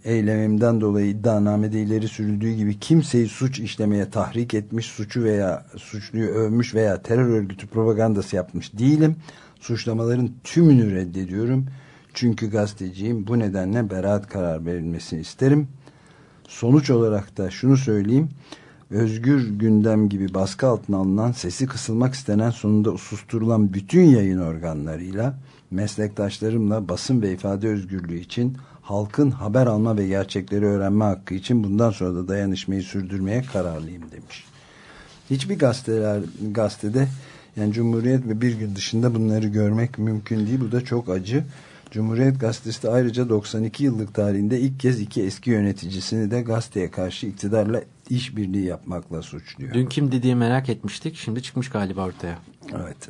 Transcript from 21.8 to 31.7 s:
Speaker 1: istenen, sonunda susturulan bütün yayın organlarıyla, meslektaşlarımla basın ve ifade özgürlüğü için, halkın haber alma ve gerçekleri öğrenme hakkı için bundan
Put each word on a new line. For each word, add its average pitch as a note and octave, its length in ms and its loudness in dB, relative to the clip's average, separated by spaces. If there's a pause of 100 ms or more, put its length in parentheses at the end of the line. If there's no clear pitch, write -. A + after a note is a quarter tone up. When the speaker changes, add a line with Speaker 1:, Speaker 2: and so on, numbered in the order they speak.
Speaker 1:
istenen, G#2+ 360 0
sonunda G#2+ 480 2
susturulan A2 760 0
bütün G2+ 300 4
yayın G2+ 360 8
organlarıyla, E2 1000 -4 (320)
meslektaşlarımla G#2 1200 -2
basın A2+ 320 0
ve G2 120 0
ifade G2 340 -2
özgürlüğü F#2 520 -4
için, B2 380 -4 (240)
halkın G#2+ 500 0
haber B2 360 2
alma A2 300 2
ve G2 100 2
gerçekleri G2 580 0
öğrenme G2+ 400 2
hakkı F#2+ 280 0
için G#2+ 300 0
bundan G#2+ 280 2